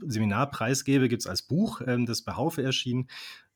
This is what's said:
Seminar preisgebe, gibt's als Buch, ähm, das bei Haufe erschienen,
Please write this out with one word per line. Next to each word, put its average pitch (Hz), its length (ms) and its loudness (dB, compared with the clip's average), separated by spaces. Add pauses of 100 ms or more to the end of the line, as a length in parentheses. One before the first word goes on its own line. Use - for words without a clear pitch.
Seminar 110 420 2
preisgebe, 131 600 2
gibt's 113 180 0
als 92 160 -4
Buch, 196 420 0
ähm, 123 200 2
das 113 160 -2
bei - 120 -6
Haufe 135 300 -2
erschienen, 127 440 0 (480)